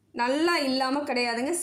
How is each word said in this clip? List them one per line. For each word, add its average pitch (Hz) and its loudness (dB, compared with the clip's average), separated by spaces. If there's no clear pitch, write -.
நல்லா 302 2
இல்லாம 262 0
கிடையாதுங்க, 247 -2